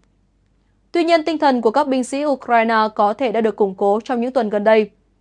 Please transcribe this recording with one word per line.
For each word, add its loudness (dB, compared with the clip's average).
Tuy 0
nhiên, 2
tinh -4
thần 2
của 2
các 0
binh -2
sĩ -6
Ukraine 0
có 0
thể -4
đã -2
được -2
củng 0
cố 0
trong -4
những -4
tuần -2
gần -4
đây, 2